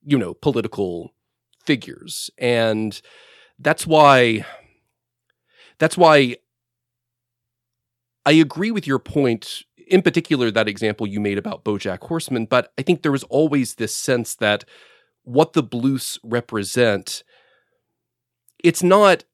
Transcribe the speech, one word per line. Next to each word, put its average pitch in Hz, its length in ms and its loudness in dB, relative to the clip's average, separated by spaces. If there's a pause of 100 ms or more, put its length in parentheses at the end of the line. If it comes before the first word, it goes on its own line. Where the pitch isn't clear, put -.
you 143 140 0
know, 90 160 -4
political 104 760 -4 (520)
figures. - 760 -8
And 113 600 -2 (580)
that's - 260 -2
why, 135 600 4 (1300)
that's - 180 0
why 147 400 4 (1900)
I 147 60 4
agree 160 380 2
with 208 160 -6
your 139 120 -2
point, - 640 -4 (240)
in 190 140 4
particular, 143 500 0
that 107 160 0
example 107 400 -4
you 101 140 -6
made 101 160 -2
about 101 260 -8
BoJack 98 420 -6
Horseman, 135 420 -6
but 123 320 0
I 135 40 -8
think 175 200 0
there 147 100 0
was 135 120 -4
always 139 500 0
this 110 200 -6
sense 123 420 -4
that 104 280 -2 (600)
what 139 280 0
the 156 100 0
Bluths 123 600 -4
represent, 113 1000 -4 (1400)
it's 170 200 2
not 185 520 4